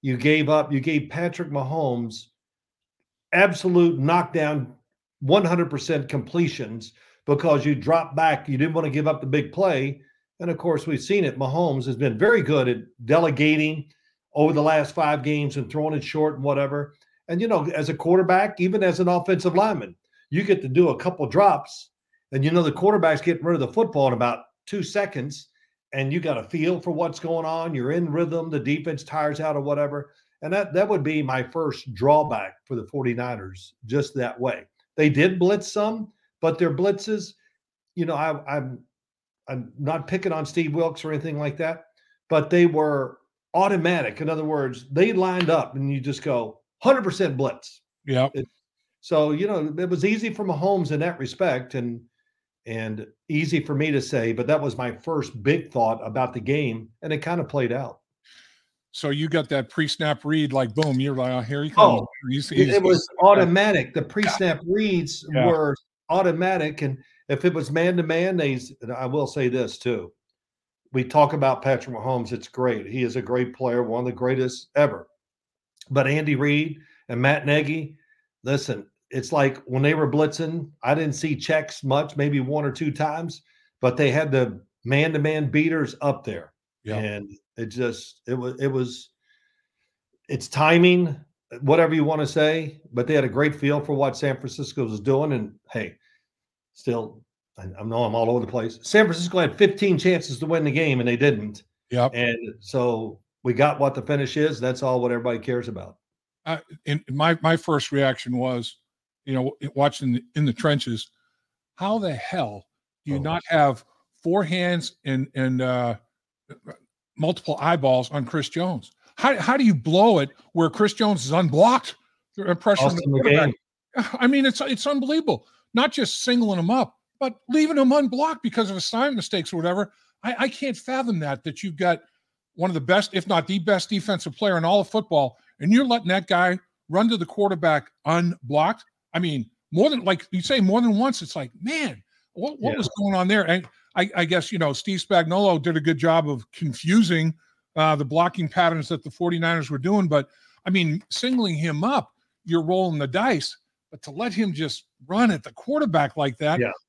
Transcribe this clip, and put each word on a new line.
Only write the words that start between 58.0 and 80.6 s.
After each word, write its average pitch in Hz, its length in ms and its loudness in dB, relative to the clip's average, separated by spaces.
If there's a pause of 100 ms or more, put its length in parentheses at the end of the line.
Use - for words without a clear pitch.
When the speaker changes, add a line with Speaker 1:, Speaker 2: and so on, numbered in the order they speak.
Speaker 2:
So - 200 -6
you 151 180 -2
got 151 220 0
that 139 200 -2
pre-snap 156 540 -2
read, 147 280 0
like, 127 220 0
boom, 143 240 2
you're 135 160 0
like, 127 180 -2
"Oh, 127 80 -2
here 139 220 -6
he 151 80 -4
comes." 165 300 8
Speaker 1:
Oh, - 80 -10 (200)
Speaker 2:
He's, 135 220 -4
Speaker 1:
it, 139 60 -2
Speaker 2:
he's - 180 6
Speaker 1:
it 202 80 6
was 185 260 4 (140)
automatic. 190 720 6
The 160 60 0
Speaker 2:
Yeah. 139 80 -6
Speaker 1:
pre-snap 185 580 0
reads 185 640 0
Speaker 2:
Yeah. 131 140 4
Speaker 1:
were 156 300 2 (340)
automatic, 170 720 0
and 135 160 -4 (300)
if 139 160 -2
it 175 100 2
was 151 160 -4
man-to-man, 170 680 0
they, 139 200 0 (240)
and 120 100 -10
I 127 140 -8
will 139 200 -2
say 135 220 -2
this 123 300 -4
too. 107 340 -4 (800)
We 127 120 -2
talk 147 300 4
about 135 280 0
Patrick 131 320 -2
Mahomes. 120 380 -4
It's 117 160 -10
great. 117 380 -2
He 123 160 -4
is 117 140 -2
a 123 60 -4
great 123 320 -2
player, 123 280 -2
one 113 180 -2
of 123 60 -4
the 127 60 -4
greatest 127 600 -4
ever. 139 320 0 (840)
But 135 160 2
Andy 151 280 0
Reid 147 460 0 (280)
and 120 120 -4
Matt 143 240 2
Nagy, 151 540 -2 (440)
listen, 127 440 -4 (240)
it's 131 220 -8
like 139 320 2
when 131 180 -2
they 147 120 4
were 156 160 0
blitzing, 156 600 -2 (120)